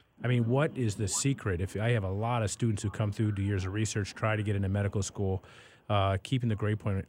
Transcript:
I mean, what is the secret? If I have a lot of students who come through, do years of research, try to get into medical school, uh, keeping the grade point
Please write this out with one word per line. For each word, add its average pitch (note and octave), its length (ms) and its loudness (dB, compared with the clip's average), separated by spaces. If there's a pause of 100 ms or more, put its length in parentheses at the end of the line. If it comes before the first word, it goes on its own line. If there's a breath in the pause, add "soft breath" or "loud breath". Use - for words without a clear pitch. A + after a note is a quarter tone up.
(220)
I - 40 -2
mean, A#2+ 220 2
what C#3 280 2
is A2 200 0
the G#2+ 100 0
secret? G#2+ 540 0
If F#2 160 -4
I A2 140 2
have A2 140 2
a F#2 60 -2
lot A2+ 320 0
of G#2 80 0
students A2+ 320 0
who G2+ 80 0
come G#2 220 0
through, G#2+ 200 2
do G2 100 -2
years G2 220 0
of F#2+ 80 -4
research, G#2+ 420 -2
try G#2+ 200 0
to G#2+ 80 0
get G2+ 140 0
into G2 120 0
medical G2+ 340 2
school, F#2+ 420 -2 (440 soft breath)
uh, G2 340 2
keeping B2 260 0
the G#2+ 80 0
grade G#2+ 240 -2
point F#2+ 280 -2